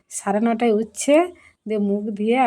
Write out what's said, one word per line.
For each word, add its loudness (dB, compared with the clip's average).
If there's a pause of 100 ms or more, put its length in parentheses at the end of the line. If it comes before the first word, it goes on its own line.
(120)
সাড়ে -2
নটায় 0
উঠছে, 0 (500)
দিয়ে -4
মুখ 0 (120)
ধুয়ে 0 (100)